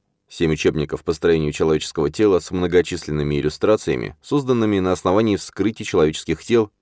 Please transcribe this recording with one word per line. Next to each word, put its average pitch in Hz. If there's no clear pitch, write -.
семь 80
учебников 78
по 85
строению 80
человеческого 78
тела 95
с -
многочисленными 82
иллюстрациями, 73
созданными 123
на 92
основании 98
вскрытий 101
человеческих 78
тел, 113